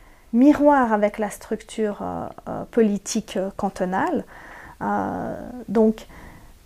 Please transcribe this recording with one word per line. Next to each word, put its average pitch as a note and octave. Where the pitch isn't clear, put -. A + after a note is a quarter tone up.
miroir C#4
avec G#3
la G#3
structure, G#3
euh, -
euh, A2
politique, G#3+
euh, F#3+
cantonale. G3
Euh, G3+
donc, A3